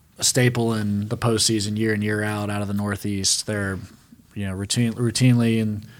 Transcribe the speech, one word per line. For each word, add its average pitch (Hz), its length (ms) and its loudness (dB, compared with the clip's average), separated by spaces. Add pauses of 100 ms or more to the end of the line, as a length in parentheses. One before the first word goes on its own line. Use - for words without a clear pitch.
(180)
a - 60 -6
staple 120 500 2
in 104 340 -2
the 110 100 -4
postseason 107 600 0
year 110 160 2
in, 104 80 -2
year 107 220 0
out, 104 260 -4
out 104 120 -4
of 101 60 -4
the 101 60 -4
Northeast. 101 760 -2
They're, 98 320 -2 (560)
you 101 100 -4
know, 92 80 -4
routine-, 110 400 -2
routinely 117 640 4
in 107 260 -2 (160)